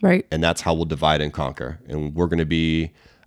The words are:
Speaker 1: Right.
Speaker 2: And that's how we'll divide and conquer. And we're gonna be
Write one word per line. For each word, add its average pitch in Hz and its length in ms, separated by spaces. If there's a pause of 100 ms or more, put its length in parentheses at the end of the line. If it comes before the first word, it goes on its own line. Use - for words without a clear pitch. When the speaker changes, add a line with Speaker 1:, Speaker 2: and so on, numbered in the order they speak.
Speaker 1:
Right. 185 280
Speaker 2:
And 80 140
that's 82 180
how 85 120
we'll 82 120
divide 78 360
and 76 100
conquer. 71 560
And 76 260
we're 85 140
gonna 82 180
be 80 460 (360)